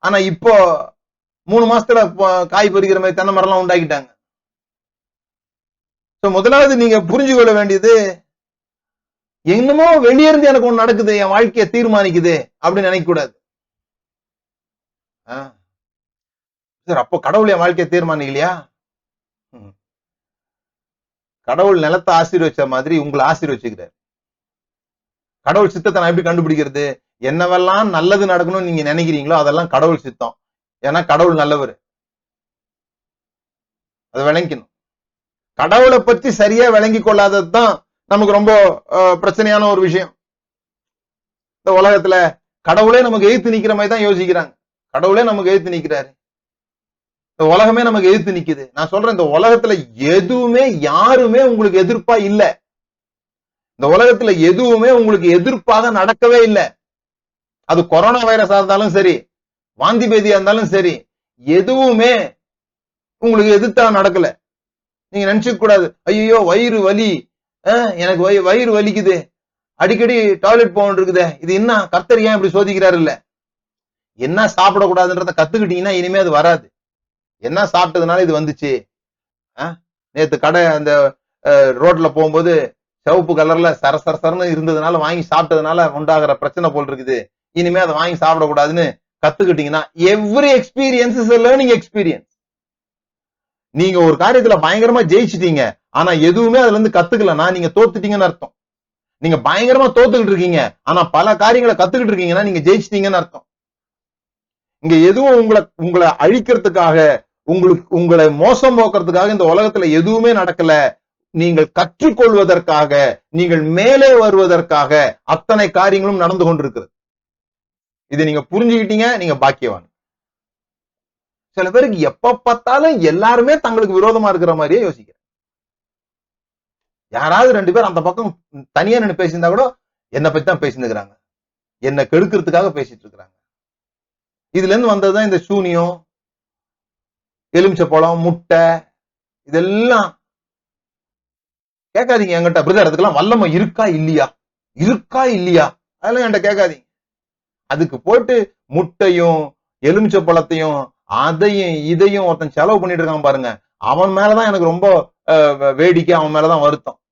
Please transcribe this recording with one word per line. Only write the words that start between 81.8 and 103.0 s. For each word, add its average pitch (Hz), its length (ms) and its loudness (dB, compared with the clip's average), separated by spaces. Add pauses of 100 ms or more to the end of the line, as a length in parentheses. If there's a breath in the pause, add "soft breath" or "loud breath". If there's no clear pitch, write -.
போகும்போது 156 720 0 (280)
சிவப்பு 165 320 0
கலர்ல 165 340 0 (120)
சர 143 220 -2
சர 156 180 -4
சரன்னு 175 340 -4
இருந்ததுனால 160 420 -2
வாங்கி 165 320 -6
சாப்பிட்டதுனால 160 600 -2
உண்டாகிற 151 460 -2
பிரச்சனை 156 340 -4
போல் 143 160 -6
இருக்குது, 131 400 -6 (240)
இனிமே 175 300 -2
அதை 165 140 -2
வாங்கி 165 320 -4
சாப்பிடக்கூடாதுன்னு 156 760 -2 (260)
கத்துக்கிட்டீங்கன்னா, 156 560 -2 (120)
every 214 560 0
experience 254 640 0
is 233 180 0
a 233 60 4
learning 247 420 2
experience. - 500 -6 (1400)
நீங்க 180 280 -2
ஒரு 165 140 4
காரியத்துல 214 420 2
பயங்கரமா 214 500 0
ஜெயிச்சிட்டீங்க, 165 680 0 (160)
ஆனா 170 240 -2
எதுவுமே 190 460 2
அதுல 226 200 2
இருந்து 220 220 0
கத்துக்கலன்னா 170 520 0
நீங்க 175 160 -4
தோத்துட்டீங்கன்னு 208 540 -2
அர்த்தம். - 320 -6 (640)
நீங்க 160 200 -2
பயங்கரமா 233 500 0
தோத்துக்கிட்டு 240 400 2
இருக்கீங்க, 180 560 -2
ஆனா 170 220 0
பல 185 320 0
காரியங்களை 226 380 2
கத்துக்கிட்டு 208 380 -2
இருக்கீங்கன்னா 180 300 -2
நீங்க 196 160 -4
ஜெயிச்சிட்டீங்கன்னு 196 580 0